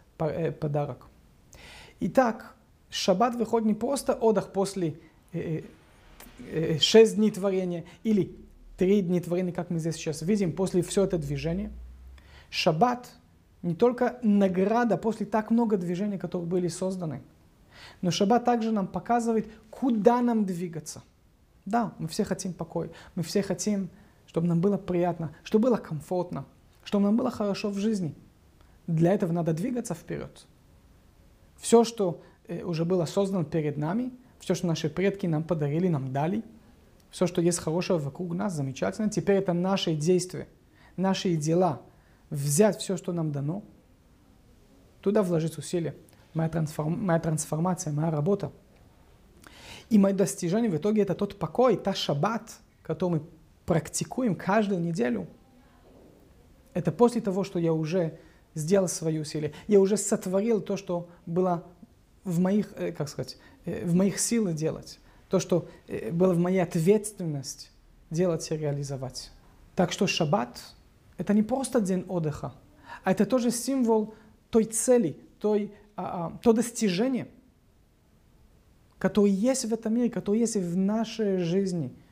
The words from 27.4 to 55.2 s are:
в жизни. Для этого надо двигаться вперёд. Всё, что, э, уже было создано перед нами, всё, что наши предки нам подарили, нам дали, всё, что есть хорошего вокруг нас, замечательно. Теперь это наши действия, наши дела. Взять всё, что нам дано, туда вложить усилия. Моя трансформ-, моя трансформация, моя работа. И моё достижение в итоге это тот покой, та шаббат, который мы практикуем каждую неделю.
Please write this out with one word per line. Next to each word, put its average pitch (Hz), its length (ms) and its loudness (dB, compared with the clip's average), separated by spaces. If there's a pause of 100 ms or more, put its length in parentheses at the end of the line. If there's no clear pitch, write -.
в 202 80 -6
жизни. 196 360 -2 (760)
Для 170 260 4
этого 202 180 0
надо 170 220 0
двигаться 226 420 -4
вперёд. - 500 -12 (1120)
Всё, 233 260 6
что, 208 380 -2 (260)
э, 170 160 -8
уже 165 220 -2
было 175 200 2
создано 190 380 0
перед 147 340 -2
нами, 196 340 -2 (280)
всё, - 140 -2
что 175 140 -2
наши 160 220 -2
предки 196 360 -2
нам 160 180 0
подарили, 160 440 0
нам 135 260 -2
дали, 165 300 -2 (640)
всё, - 160 0
что 175 160 0
есть 170 180 2
хорошего 175 380 0
вокруг 165 380 -6
нас, 196 180 -2
замечательно. 156 560 -2
Теперь 196 280 2
это 190 160 0
наши 180 420 0
действия, 165 520 0 (500)
наши 185 380 0
дела. 160 460 2 (480)
Взять 151 520 2
всё, 190 160 -4
что 180 160 -6
нам 160 180 -2
дано, 147 320 -4 (1400)
туда 214 220 2
вложить 165 340 0
усилия. 151 380 -4 (380)
Моя 165 160 0
трансформ-, 160 560 -2
моя 165 140 2
трансформация, 160 760 -2
моя 156 180 0
работа. 160 400 0 (1400)
И 226 80 6
моё 196 180 6
достижение 196 540 0
в 175 60 -2
итоге 208 260 2
это 190 140 0
тот - 240 -6
покой, 226 380 2
та 196 160 -2
шаббат, 190 640 -4 (240)
который 170 260 -2
мы 160 120 0 (440)
практикуем 165 680 -2
каждую 196 460 0
неделю. 180 460 -2 (1500)